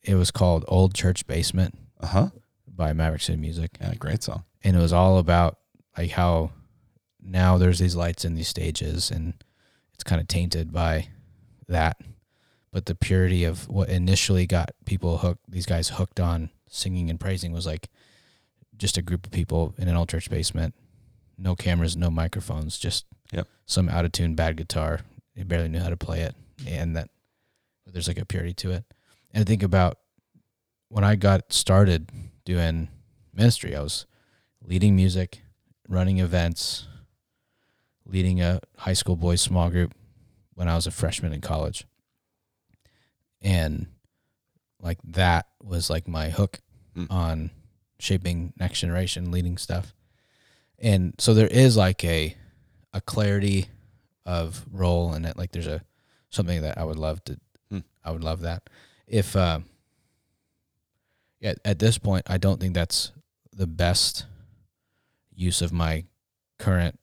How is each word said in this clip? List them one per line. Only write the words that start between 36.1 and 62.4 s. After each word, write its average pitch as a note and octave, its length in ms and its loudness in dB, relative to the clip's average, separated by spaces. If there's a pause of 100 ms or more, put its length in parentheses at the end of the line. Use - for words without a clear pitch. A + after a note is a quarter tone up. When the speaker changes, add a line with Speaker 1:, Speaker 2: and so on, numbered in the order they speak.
Speaker 1:
events, E2+ 680 -2 (1160)
leading F#2 360 0
a F2 200 2 (180)
high F#2+ 140 -4
school F#2 240 0
boys F2 240 0
small F2 300 0
group F2 240 0 (600)
when F2 140 -2
I E2 60 2
was E2+ 120 0
a - 40 -4
freshman - 420 -4
in D2+ 80 -8
college. D#2 460 -6 (1600)
And, E2+ 440 0 (960)
like, F2 240 -6
that E2+ 420 2 (160)
was, F2 280 -4
like, D#2+ 180 -4
my D#2 220 -4
hook G2 300 -2 (360)
Speaker 2:
Mm. F2 140 -6
Speaker 1:
on E2 400 -2 (500)
shaping F2 580 -2
next - 220 -4
generation, F2+ 500 -4
leading F2 280 -2
stuff. - 360 -8 (840)
And F#2+ 400 2
so A2+ 160 4
there G#2+ 120 8
is, B2 300 6
like, F#2 280 2
a, D#2+ 320 0 (560)
a F#2+ 80 -6
clarity G2+ 680 0 (600)
of E2+ 460 -6
role, F2 400 2
and D#2+ 140 -4
it, - 120 -8
like, F2+ 140 -8
there's E2+ 140 -8
a, D2+ 160 -8 (480)
something F2 320 -2
that D#2 160 -4
I D#2+ 60 -4
would D#2 140 -6
love D#2 260 -4
to, D#2 140 -10 (320)
Speaker 2:
Hmm. G2+ 80 -6 (260)
Speaker 1:
I E2+ 60 -10
would E2 140 -6
love D#2+ 160 -4
that. E2+ 280 -8 (380)
If, G#2 300 0
uh, E2 240 2 (1800)
yeah, G#2+ 140 -4 (100)
at G2+ 140 0
this A2+ 200 4
point, F#2+ 300 0
I F#2+ 100 0
don't G2 220 2